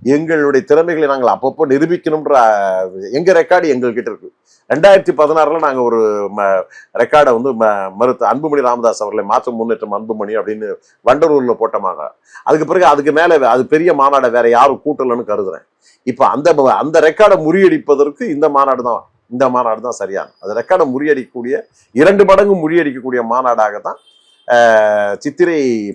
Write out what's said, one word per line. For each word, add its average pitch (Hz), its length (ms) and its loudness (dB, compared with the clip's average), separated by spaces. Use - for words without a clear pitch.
எங்களுடைய 143 640 0
திறமைகளை 160 440 0
நாங்கள் 131 240 0
அப்பப்போ 135 340 -4
நிரூபிக்கணும்ன்ற, 156 680 -2
எங்க 170 200 2
ரெக்கார்டு 170 360 2
எங்ககிட்ட 120 420 -2
இருக்கு. - 200 -14
ரெண்டாயிரத்தி 180 460 4
பதினாறுல 156 420 0
நாங்க 135 240 -2
ஒரு 113 180 0
ம-, 98 340 0
ரெக்கார்டை 135 380 2
வந்து 123 200 -2
ம-, 104 400 -2
மறுத்து 120 340 -2
அன்புமணி 143 360 -2
ராமதாஸ் 120 400 0
அவர்களை 104 220 -6
மாற்றம் 117 320 -4
முன்னேற்றம் 110 400 -6
அன்புமணி 107 380 -8
அப்படின்னு 107 320 -6
வண்டலூர்ல 139 480 2
போட்டோமாங்க. 95 480 -6
அதுக்கு 151 240 0
பிறகு 180 200 2
அதுக்கு 147 260 2
மேல 160 260 4
வே-, 127 100 0
அது 123 180 2
பெரிய 160 280 2
மாநாடை 139 360 2
வேற 117 180 2
யாரும் 120 360 2
கூட்டலன்னு 127 400 -4
கருதுறேன். 101 400 -6
இப்ப 127 220 0
அந்த 147 260 0
ம-, 131 220 2
அந்த 156 240 0
ரெக்கார்டை 180 400 4
முறியடிப்பதற்கு 156 880 0
இந்த 151 200 0
மாநாடு 139 340 0
தான், 117 200 -4
இந்த 127 200 0
மாநாடு 117 320 -2
தான் 120 220 -8
சரியான. 92 280 -8
அந்த 98 140 -8
ரெக்கார்டை 160 320 0
முறியடிக்கக்கூடிய, 131 680 -4
இரண்டு 196 300 4
மடங்கு 196 320 2
முறியடிக்கக்கூடிய 135 760 -2
மாநாடாக 113 500 0
தான், - 180 -10
அஹ், 107 720 2
சித்திரை 160 400 -2